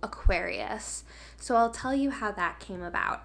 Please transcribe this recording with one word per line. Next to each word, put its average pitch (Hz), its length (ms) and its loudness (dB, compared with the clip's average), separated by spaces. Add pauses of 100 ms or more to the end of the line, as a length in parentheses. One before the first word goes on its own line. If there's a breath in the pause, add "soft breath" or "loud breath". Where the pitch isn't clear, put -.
Aquarius. - 1000 0 (420 loud breath)
So 247 100 4
I'll 233 140 6
tell 254 240 -4
you 277 160 2
how 220 220 -2
that 175 280 -2
came 180 220 -10
about. - 440 -2